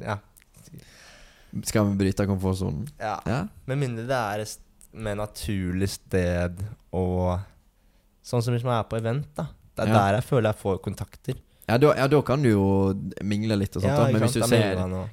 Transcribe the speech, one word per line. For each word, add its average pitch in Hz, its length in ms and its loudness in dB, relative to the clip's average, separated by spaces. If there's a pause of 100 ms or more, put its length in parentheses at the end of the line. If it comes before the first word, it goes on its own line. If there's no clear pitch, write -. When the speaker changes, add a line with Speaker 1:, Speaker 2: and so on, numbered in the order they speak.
Speaker 1:
ja. 110 160 -6 (1500)
Speaker 2:
Skal 107 240 2
vi 101 100 0
bryte 98 300 0
komfortzonen? 92 600 -2 (120)
Speaker 1:
Ja. 104 260 -6
Speaker 2:
Ja. 110 120 -2 (280)
Speaker 1:
Med 135 140 -4
mindre 120 280 -4
det 131 100 0
er 107 260 -2
et 104 80 -10
st-, - 120 -18 (340)
mer 107 180 -4
naturlig 95 760 -2
sted, 87 680 -2 (320)
og 90 460 0 (880)
sånn 120 180 -2
som 120 120 0
hvis 120 120 -4
man 123 120 0
er 101 100 -4
på 110 100 -4
event, 117 360 -4
da. 165 100 -6 (320)
Det 110 80 -2
er 107 80 4
Speaker 2:
Ja. 110 60 8
Speaker 1:
der 98 180 4
jeg 127 80 -2
føler 110 240 2
jeg 104 100 -2
får 95 220 -2
kontakter. - 540 -8 (320)
Speaker 2:
Ja, 113 100 2
da, 147 180 6
ja, 135 120 2
da 139 140 4
kan 139 200 0
du 127 80 4
jo 101 160 4 (560)
mingle 104 380 -2
litt 95 160 -4
og 95 80 -2
sånt, - 80 2
Speaker 1:
Ja, - 60 2
Speaker 2:
da. 117 100 4
Speaker 1:
ikke 110 60 2
Speaker 2:
Men 107 80 2
hvis 107 120 2
Speaker 1:
sant? - 20 -6
Speaker 2:
du 117 40 0
Speaker 1:
Da 113 80 2
Speaker 2:
ser 113 160 6
Speaker 1:
mingler 95 180 0
man 92 120 -4
og 95 200 -6